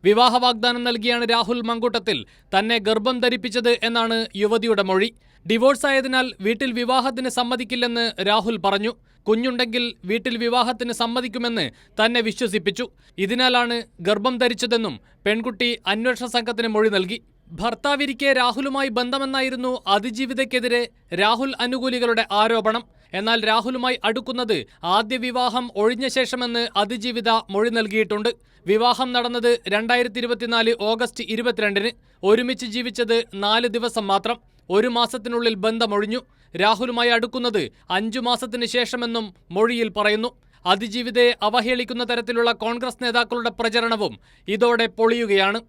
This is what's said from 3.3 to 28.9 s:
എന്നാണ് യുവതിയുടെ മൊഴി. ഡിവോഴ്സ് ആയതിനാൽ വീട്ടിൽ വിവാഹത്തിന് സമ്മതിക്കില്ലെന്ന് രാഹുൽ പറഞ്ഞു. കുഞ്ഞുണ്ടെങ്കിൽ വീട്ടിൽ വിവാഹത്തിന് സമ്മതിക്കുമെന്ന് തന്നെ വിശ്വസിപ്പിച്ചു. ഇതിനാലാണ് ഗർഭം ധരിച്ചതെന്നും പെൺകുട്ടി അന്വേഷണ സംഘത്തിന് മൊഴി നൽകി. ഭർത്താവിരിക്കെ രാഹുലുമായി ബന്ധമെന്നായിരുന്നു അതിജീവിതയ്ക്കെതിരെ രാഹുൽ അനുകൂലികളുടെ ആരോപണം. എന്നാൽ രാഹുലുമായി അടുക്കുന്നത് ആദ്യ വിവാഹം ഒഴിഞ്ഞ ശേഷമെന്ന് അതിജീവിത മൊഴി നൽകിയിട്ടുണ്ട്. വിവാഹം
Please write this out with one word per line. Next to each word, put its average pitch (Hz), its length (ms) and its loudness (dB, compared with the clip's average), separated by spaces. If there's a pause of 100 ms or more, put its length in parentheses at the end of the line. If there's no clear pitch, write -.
എന്നാണ് 226 300 0 (240)
യുവതിയുടെ 214 480 2
മൊഴി. 196 180 2 (420)
ഡിവോഴ്സ് 262 400 4
ആയതിനാൽ 262 380 0 (160)
വീട്ടിൽ 240 260 0 (100)
വിവാഹത്തിന് 254 580 0
സമ്മതിക്കില്ലെന്ന് 240 680 -2 (240)
രാഹുൽ 214 280 2 (100)
പറഞ്ഞു. 202 260 0 (340)
കുഞ്ഞുണ്ടെങ്കിൽ 240 560 0 (260)
വീട്ടിൽ 233 240 -2 (120)
വിവാഹത്തിന് 240 560 0
സമ്മതിക്കുമെന്ന് 233 680 -2 (320)
തന്നെ 233 300 2
വിശ്വസിപ്പിച്ചു. 208 580 -2 (380)
ഇതിനാലാണ് 247 500 2 (320)
ഗർഭം 214 340 0
ധരിച്ചതെന്നും 226 560 0 (280)
പെൺകുട്ടി 226 440 0 (240)
അന്വേഷണ 247 340 -2 (100)
സംഘത്തിന് 226 380 -2
മൊഴി 214 200 6
നൽകി. 190 240 0 (400)
ഭർത്താവിരിക്കെ 277 800 0
രാഹുലുമായി 269 600 0
ബന്ധമെന്നായിരുന്നു 262 760 -2 (220)
അതിജീവിതയ്ക്കെതിരെ 240 840 0 (420)
രാഹുൽ 233 300 2 (120)
അനുകൂലികളുടെ 240 600 0 (160)
ആരോപണം. 220 440 2 (360)
എന്നാൽ 226 200 0 (100)
രാഹുലുമായി 247 480 0 (100)
അടുക്കുന്നത് 233 480 -2 (400)
ആദ്യ 220 300 0
വിവാഹം 247 400 0 (160)
ഒഴിഞ്ഞ 240 340 0
ശേഷമെന്ന് 247 480 -2 (180)
അതിജീവിത 226 500 -4 (220)
മൊഴി 220 240 0
നൽകിയിട്ടുണ്ട്. 208 520 -2 (420)
വിവാഹം 240 440 4